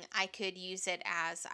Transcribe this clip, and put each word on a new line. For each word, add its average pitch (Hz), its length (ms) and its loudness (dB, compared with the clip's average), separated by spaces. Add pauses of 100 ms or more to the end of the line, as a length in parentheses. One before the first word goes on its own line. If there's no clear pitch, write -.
(160)
I 190 120 6
could 190 300 -2
use 185 300 -2
it 180 180 0
as 170 480 0